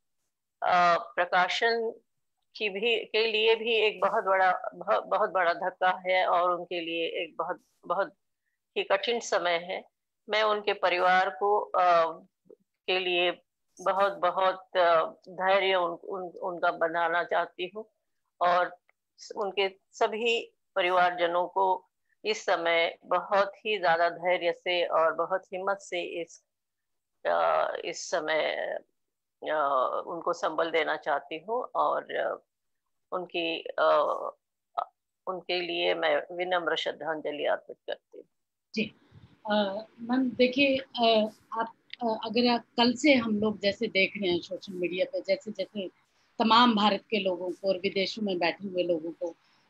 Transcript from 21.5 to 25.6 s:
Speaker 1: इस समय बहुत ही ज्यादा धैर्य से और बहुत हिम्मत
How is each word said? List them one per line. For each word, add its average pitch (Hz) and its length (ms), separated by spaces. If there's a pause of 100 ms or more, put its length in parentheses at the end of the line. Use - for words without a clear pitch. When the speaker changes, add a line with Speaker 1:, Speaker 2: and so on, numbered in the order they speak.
Speaker 1:
इस 214 220
समय 170 580
बहुत 196 520
ही 214 220
ज्यादा 170 300
धैर्य 170 440
से 175 320
और 160 300
बहुत 170 280 (100)
हिम्मत 190 280